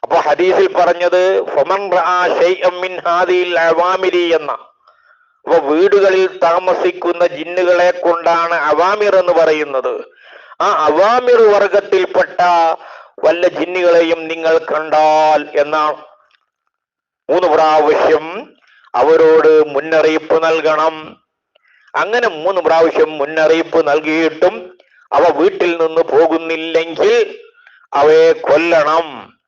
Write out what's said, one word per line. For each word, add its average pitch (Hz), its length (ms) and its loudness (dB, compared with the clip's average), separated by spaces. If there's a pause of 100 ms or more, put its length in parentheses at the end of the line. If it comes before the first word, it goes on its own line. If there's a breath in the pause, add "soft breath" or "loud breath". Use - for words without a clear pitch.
അപ്പൊ - 140 -2
ഹദീസിൽ 170 560 0
പറഞ്ഞത് 180 720 0
"ഫമൻ 185 480 -4
റആ 180 340 0
ശൈഅൻ 180 540 0
മിൻ 185 180 -8
ഹാദിൽ 180 600 -2
അവാമിരി" 175 720 0
എന്ന. 147 180 -4
അപ്പൊ - 1040 -8
വീടുകളിൽ 185 840 2
താമസിക്കുന്ന 175 840 -2
ജിന്നുകളെ 175 640 0
കൊണ്ടാണ് 170 640 -2
അവാമിർ 180 600 0
എന്ന് 180 160 2
പറയുന്നത്. 143 720 -2 (560 loud breath)
ആ 165 260 0
അവാമിർ 233 560 2
വർഗത്തിൽപ്പെട്ട 190 1000 0 (840 loud breath)
വല്ല 170 240 2
ജിന്നുകളെയും 170 800 0
നിങ്ങൾ 160 300 -2
കണ്ടാൽ 156 1000 0
എന്നാണ്. 151 360 -2 (1300)
മൂന്ന് 175 180 0
പ്രാവശ്യം 156 1080 0 (400 soft breath)
അവരോട് 156 720 4
മുന്നറിയിപ്പ് 156 760 -2
നൽകണം. 156 800 -2 (720 soft breath)
അങ്ങനെ 214 340 -2
മൂന്ന് 175 320 -4
പ്രാവശ്യം 160 580 0
മുന്നറിയിപ്പ് 160 680 0
നൽകിയിട്ടും 156 880 -2 (340 soft breath)
അവ 143 100 2 (160)
വീട്ടിൽ 175 480 0
നിന്ന് 160 140 -2
പോകുന്നില്ലെങ്കിൽ 165 1400 -2 (560 soft breath)
അവയെ 156 380 4
കൊല്ലണം. 156 1160 0